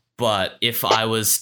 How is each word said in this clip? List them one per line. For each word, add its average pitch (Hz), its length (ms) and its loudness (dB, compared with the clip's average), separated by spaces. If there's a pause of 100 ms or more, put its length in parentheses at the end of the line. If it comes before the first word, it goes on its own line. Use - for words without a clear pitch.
(180)
But 104 420 0
if 117 240 0
I 110 220 2
was 110 360 0